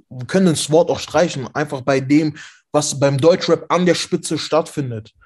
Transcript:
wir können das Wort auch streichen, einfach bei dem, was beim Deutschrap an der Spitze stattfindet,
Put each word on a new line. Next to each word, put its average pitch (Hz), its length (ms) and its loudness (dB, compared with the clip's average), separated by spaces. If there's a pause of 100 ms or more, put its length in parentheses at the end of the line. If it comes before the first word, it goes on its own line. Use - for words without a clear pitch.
wir 127 180 -12
können 190 200 2
das - 220 0
Wort 160 200 4
auch 139 100 -2
streichen, 151 560 -2
einfach 143 260 -6
bei 135 180 0
dem, 147 360 2 (360)
was 147 280 -2
beim 139 180 2
Deutschrap 165 520 2
an 175 160 2
der 165 100 4
Spitze 165 420 -4
stattfindet, 139 760 -4 (140)